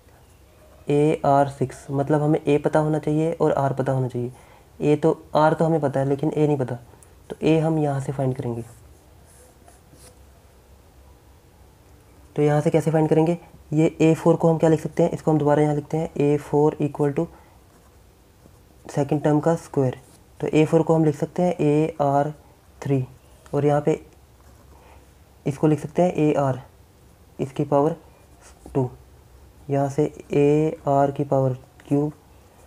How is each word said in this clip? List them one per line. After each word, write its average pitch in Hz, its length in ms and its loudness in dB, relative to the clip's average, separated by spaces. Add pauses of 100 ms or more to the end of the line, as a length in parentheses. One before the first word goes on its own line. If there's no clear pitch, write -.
(880)
ए 147 380 2
आर 139 240 4
सिक्स, - 420 -8
मतलब 143 300 0
हमें 151 180 2
ए 147 180 0
पता 151 220 0
होना 156 200 0
चाहिए 156 340 -2
और 156 200 0
आर 139 200 0
पता 135 180 -4
होना 131 160 -2
चाहिए। 123 240 -8 (500)
ए 147 140 2
तो, 156 280 0 (120)
R 156 180 4
तो 165 120 0
हमें 160 160 0
पता 135 180 -2
है 135 60 -2
लेकिन 139 260 -2
ए 151 160 0
नहीं 147 100 0
पता, 123 180 -6 (540)
तो - 140 -12
ए 160 160 2
हम 160 200 -2
यहाँ 143 220 -2
से 139 100 -8
find 135 240 -4
करेंगे। 120 280 -8 (3750)
तो 151 60 0
यहाँ 147 200 4
से 160 80 -2
कैसे 160 220 0
find 156 180 2
करेंगे, 160 280 2 (360)
ये 160 280 2
ए 160 140 6
फ़ोर 165 200 2
को 165 140 2
हम 160 80 2
क्या 165 120 2
लिख 160 120 2
सकते 160 220 -2
हैं, 170 80 0
इसको 160 200 -2
हम 156 60 2
दोबारा 147 240 2
यहाँ 151 140 2
लिखते 147 220 -6
हैं, 165 180 -4
A 143 240 2
four 147 420 0
equal 143 320 -2
to 160 120 -4 (1600)
second 143 380 -4
term 151 200 2
का 165 140 2
square। - 420 -4 (400)
तो - 100 -6
ए 156 160 4
फ़ोर 165 180 2
को 160 120 2
हम 160 100 2
लिख 151 100 2
सकते 160 280 -4
हैं 180 140 0
ए 151 440 0
आर 143 300 0 (500)
थ्री, 135 240 -2 (480)
और 143 120 -2
यहाँ 147 160 2
पे 151 180 -2 (1500)
इसको 147 220 -2
लिख 151 120 2
सकते - 220 -4
हैं 180 120 2
ए 151 220 0
आर, 131 260 -2 (800)
इसकी 131 260 -6
power 147 300 0 (800)
two, 127 160 -2 (800)
यहाँ 139 200 -2
से 143 140 -2 (300)
ए 147 440 2 (120)
आर 139 220 2
की 139 120 -6
power 135 340 0 (300)
cube, 147 240 0 (560)